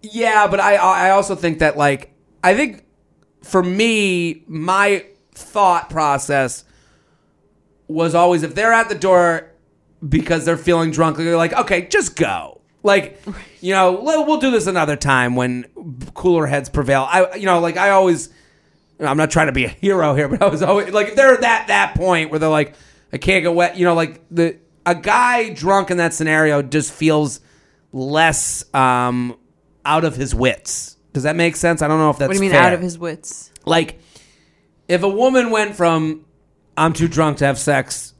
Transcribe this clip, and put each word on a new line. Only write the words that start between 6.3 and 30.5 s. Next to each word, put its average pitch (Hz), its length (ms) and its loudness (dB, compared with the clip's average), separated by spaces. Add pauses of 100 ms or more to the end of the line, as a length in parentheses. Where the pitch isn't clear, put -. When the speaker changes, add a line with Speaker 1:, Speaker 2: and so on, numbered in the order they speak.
Speaker 1:
was 160 260 -2
always, 175 300 4
if 143 120 -8
they're 220 180 2
at 226 160 2
the 208 60 -4
door 175 540 2 (580)
because 156 380 0
they're 165 120 2
feeling 165 340 0
drunk, 156 260 0
they're 170 180 0
like, 170 180 0
"Okay, 185 340 -2
just - 280 -2
go." 85 460 -4 (220)
Like, 202 420 0
Speaker 2:
Right. 202 100 -12 (240)
Speaker 1:
you 180 140 -4
know, 185 260 4
"We'll, 302 260 0
we'll 302 140 0
do 254 120 0
this 196 160 0
another 156 280 -2
time 127 400 0
when 123 300 -4 (480)
cooler 170 320 0
heads 139 240 -4
prevail." 135 400 0
I, 185 260 2
you 202 120 -8
know, 175 120 2
like, 170 180 -2
I 196 120 2
always, 190 400 2 (680)
I'm 147 180 -2
not 156 140 0
trying 156 160 2
to 139 60 -2
be 127 120 0
a - 40 -6
hero 180 440 0
here, 143 140 0
<laughs> - 20 -6
but - 140 -2
I 202 40 4
was 156 140 0
always, 196 320 0
like, 208 160 0
if - 60 -10
they're 262 180 6
at 240 80 2
that, 233 260 0
that 196 280 0
point 165 340 0
where 156 100 -4
they're 160 100 0
like, 151 260 0 (360)
"I 131 60 -10
can't 180 260 0
go 170 80 0
wet," 175 240 0
you 175 100 0
know, 170 100 4
like, 165 340 -4
the, 165 280 0 (280)
a 175 100 0
guy 233 540 0
drunk 185 400 -2
in 180 80 -2
that 170 160 -2
scenario 156 480 0
just 139 320 -4
feels 151 460 0 (520)
less, 143 720 -2 (120)
um, 123 600 0 (480)
out 156 220 0
of 156 100 -4
his 127 200 -6
wits. - 600 -4 (180)